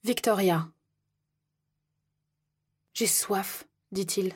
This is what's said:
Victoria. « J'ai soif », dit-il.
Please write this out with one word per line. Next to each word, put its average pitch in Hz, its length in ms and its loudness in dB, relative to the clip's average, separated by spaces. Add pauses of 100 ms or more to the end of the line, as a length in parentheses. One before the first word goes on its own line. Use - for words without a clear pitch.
Victoria. « 190 640 2 (2250)
J'ai 226 140 0
soif », - 600 -2 (240)
dit-il. 190 440 -2